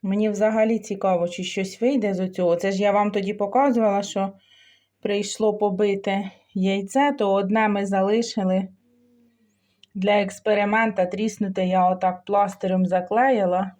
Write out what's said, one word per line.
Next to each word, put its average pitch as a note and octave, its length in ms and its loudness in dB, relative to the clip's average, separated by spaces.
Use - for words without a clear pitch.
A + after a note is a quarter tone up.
Мені G#3 280 0
взагалі A3 500 0
цікаво, F#3+ 480 -2
чи F3 160 -8
щось F#3+ 380 -6
вийде A3+ 320 0
з F3+ 60 -4
оцього. F#3 360 0
Це G3 160 -2
ж F#3+ 100 -2
я G3+ 100 2
вам G#3 200 2
тоді G3+ 220 -2
показувала, G#3 720 0
що G3 300 -4
прийшло G#3 560 -2
побите G3 760 -2
яйце, G3 640 0
то G3+ 160 2
одне G3+ 340 2
ми G3+ 180 0
залишили G3 840 0
для G3+ 260 2
експеримента, G#3 840 0
тріснуте G3 600 -4
я F3+ 240 4
отак F#3 360 -2
пластирем F#3+ 600 0
заклеїла. F#3+ 960 0